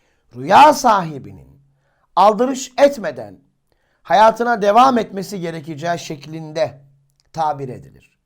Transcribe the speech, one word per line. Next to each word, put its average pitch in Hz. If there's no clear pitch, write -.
Rüya 214
sahibinin 147
aldırış 220
etmeden 151
hayatına 220
devam 240
etmesi 196
gerekeceği 165
şeklinde 156
tabir 147
edilir. -